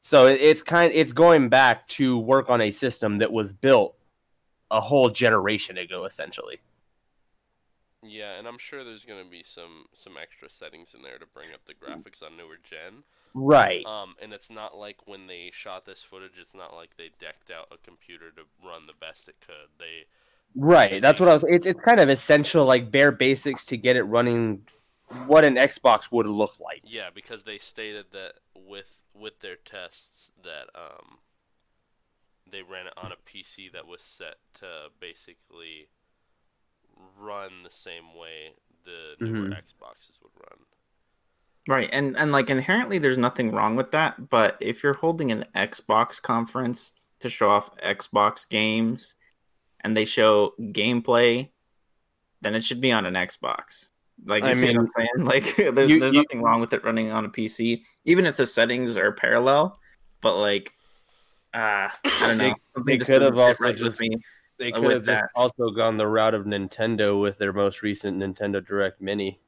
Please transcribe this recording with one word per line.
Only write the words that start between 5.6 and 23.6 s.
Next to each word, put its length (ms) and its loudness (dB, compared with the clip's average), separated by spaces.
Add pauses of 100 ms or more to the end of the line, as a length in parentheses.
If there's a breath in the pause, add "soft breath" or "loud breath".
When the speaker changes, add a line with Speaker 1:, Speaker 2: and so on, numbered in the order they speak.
Speaker 1:
ago, 260 -12
essentially. 560 -14 (1400)
Speaker 2:
Yeah, 340 -16
and 100 -16
I'm 100 -18
sure 260 -18
there's 220 -20
gonna 240 -20
be 140 -20
some, 500 -20
some 280 -20
extra 280 -20
settings 440 -20
in 100 -20
there 160 -20
to 60 -20
bring 280 -20
up 120 -20
the 80 -20
graphics 480 -20
on 140 -20
newer 260 -20
gen. 420 -20 (300)
Speaker 1:
Right. 520 2
Speaker 2:
Um, 360 -16
and 120 -20
it's 160 -20
not 280 -18
like 300 -20
when 200 -20
they 260 -20
shot 320 -18
this 180 -20
footage, 340 -20
it's 180 -20
not 180 -20
like 240 -20
they 220 -20
decked 300 -20
out 220 -20
a 60 -20
computer 540 -20
to 100 -20 (240)
run 220 -20
the 60 -20
best 360 -20
it 100 -20
could. 380 -20
They 280 -20 (500)
Speaker 1:
Right, 380 4
Speaker 2:
at 100 -6
Speaker 1:
that's 160 4
what 100 6
I 40 8
was, 100 4
Speaker 2:
least 140 2
Speaker 1:
it's, 100 -2
it's 140 -4
kind 180 4
of 100 6
essential, 560 2
like, 240 2
bare 220 4
basics 540 -2